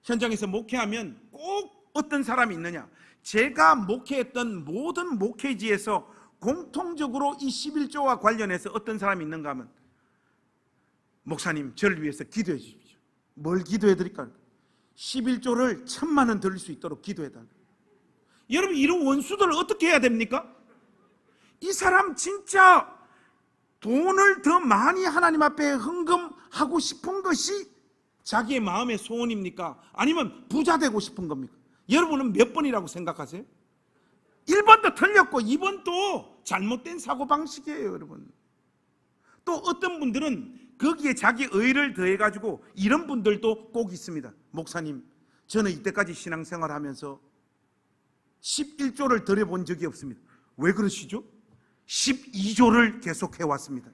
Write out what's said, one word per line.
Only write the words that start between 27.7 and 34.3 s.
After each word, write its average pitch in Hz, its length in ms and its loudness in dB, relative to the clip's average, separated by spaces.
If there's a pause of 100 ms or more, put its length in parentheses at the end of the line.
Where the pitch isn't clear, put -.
자기의 240 360 0
마음의 214 380 -2
소원입니까? 202 840 -6 (140)
아니면 277 560 0
부자 311 280 2
되고 214 220 2
싶은 185 280 -8
겁니까? 135 260 -8 (360)
여러분은 269 440 2
몇 226 200 4
번이라고 240 340 -2
생각하세요? 160 560 -10 (1040)